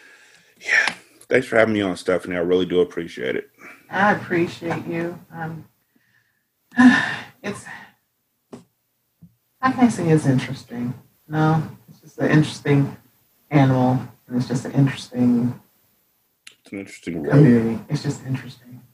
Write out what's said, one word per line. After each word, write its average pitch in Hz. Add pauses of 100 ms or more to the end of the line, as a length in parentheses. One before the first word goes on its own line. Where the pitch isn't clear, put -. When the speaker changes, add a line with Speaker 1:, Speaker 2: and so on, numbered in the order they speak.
(600)
Speaker 1:
Yeah. - (340)
Thanks 131
for 120
having 113
me 104
on, 92
Stephanie. 90
I 87
really 90
do 87
appreciate 82
it. - (400)
Speaker 2:
I 196
appreciate 170
you. 170 (140)
Um, 160 (1120)
<sighs> - (640)
it's, - (2000)
I 262
can't 240
say 170
it's 156
interesting. 127 (320)
No, 156 (260)
it's -
just -
an -
interesting 143 (540)
animal, 131 (280)
and 123
it's 123
just 117
an -
interesting 123 (1040)
Speaker 1:
It's -
an 104
interesting 85
road. 71
Speaker 2:
community. 117
It's 147
just 131
interesting. - (140)